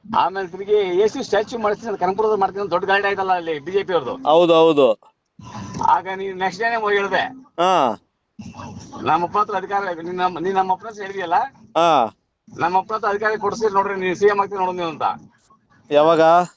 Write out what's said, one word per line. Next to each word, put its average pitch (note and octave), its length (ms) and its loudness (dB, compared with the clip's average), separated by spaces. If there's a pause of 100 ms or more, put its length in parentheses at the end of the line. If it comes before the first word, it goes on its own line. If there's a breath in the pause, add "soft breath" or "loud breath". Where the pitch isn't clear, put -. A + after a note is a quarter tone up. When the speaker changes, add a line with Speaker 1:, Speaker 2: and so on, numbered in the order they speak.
Speaker 1:
ಆಮೇಲೆ F#3+ 420 -2
ತಿರ್ಗಿ G3 300 -2 (200)
ಯೇಸು A3 260 0
ಸ್ಟ್ಯಾಚ್ಯು A3+ 360 -2
ಮಾಡಿಸಿ G#3 280 -4
ಅಂತ G3+ 120 -6
ಕನಕಪುರದಲ್ಲಿ G3 420 0
ಮಾಡ್ತೀನಿ F#3+ 200 -2
ಅಂತ F#3+ 100 -6
ದೊಡ್ಡ F#3 140 0
ಗಾಡಿ G3 220 0
ಆಯ್ತಲ್ಲ F#3+ 260 -2
ಅಲ್ಲಿ E3 260 -4
ಬಿ D3+ 120 -10
ಜೆ G3 120 0
ಪಿ F3 100 -4
ಅವ್ರದ್ದು. B2+ 200 0 (100)
Speaker 2:
ಹೌದು, E3 300 6
ಹೌದು. D#3+ 320 6 (1000)
Speaker 1:
ಆಗ F3 280 2
ನೀನ್ F#3+ 240 -8
ನೆಕ್ಸ್ಟ್ F#3 220 -4
ಡೇನೆ A#3 140 -2
ಹೋಗಿ G#3 200 0
ಹೇಳ್ದೆ. F#3+ 280 0 (360)
Speaker 2:
ಹಾ. F#3 140 4 (1300)
Speaker 1:
"ನಮ್ಮ D#3 220 0
ಅಪ್ಪ F3 140 -6
ಹತ್ರ G#3 180 -2
ಅಧಿಕಾರ F#3+ 280 -4
ಇಲ್ಲ." F3 180 -6
ನೀನ್ F3+ 160 -8
ನಮ್ಮ, F3+ 220 -2
ನೀನ್ F#3 160 -4
ನಮ್ಮ F#3+ 160 0
ಅಪ್ಪನ F#3+ 160 -4
ಹತ್ರ G#3 140 -14
ಹೇಳಿದ್ಯಲ್ಲ? F#3+ 380 -2 (360)
Speaker 2:
ಹಾ. E3+ 140 4 (580)
Speaker 1:
"ನಮ್ಮ E3+ 300 -4
ಅಪ್ಪನ F#3+ 180 -2
ಹತ್ರ G#3+ 140 -2
ಅಧಿಕಾರ G#3+ 280 -2
ಕೊಡ್ಸಿದ್ರೆ G3+ 360 -2
ನೋಡ್ರಿ, G3 220 0
ನೀನ್ F#3 200 -2
ಸಿ G3+ 100 0
ಎಂ G3+ 140 4
ಆಗ್ತೀನಿ G3 220 -4
ನೋಡು F#3 100 -2
ನೀವು" F3 180 -4
ಅಂತ. B2+ 180 -4 (840)
Speaker 2:
ಯಾವಾಗ? D#3 320 6 (360)